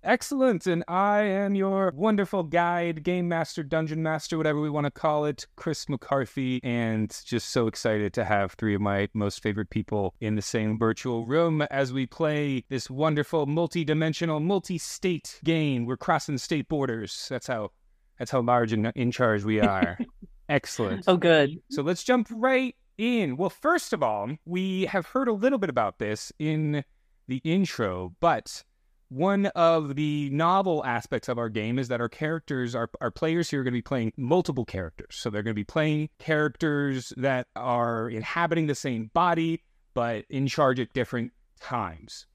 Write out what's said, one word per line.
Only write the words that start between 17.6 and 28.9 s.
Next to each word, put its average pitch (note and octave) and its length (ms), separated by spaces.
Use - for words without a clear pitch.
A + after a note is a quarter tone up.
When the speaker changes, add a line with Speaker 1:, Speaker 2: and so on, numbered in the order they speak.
Speaker 1:
that's B2 140
how C3+ 100
large A#2+ 300
and A2 240
in B2 160
charge A2 320
we G#2+ 160
are. F#2+ 380
Speaker 2:
<laughs> - 240
Speaker 1:
Excellent. C#3+ 600
Speaker 2:
Oh, F#3 80
good. D#3+ 440
Speaker 1:
So D3 100
let's E3+ 220
jump B3 260
right B3+ 460
in. G#3+ 380
Well, F3+ 140
first - 420
of D3+ 120
all, G#2+ 240
we F#3 420
have F3+ 200
heard C4 200
a A#3 60
little A#3 260
bit F#3+ 120
about A2+ 280
this G#2+ 400
in D3+ 460
the B2+ 160
intro, G#2+ 800
but D3+ 420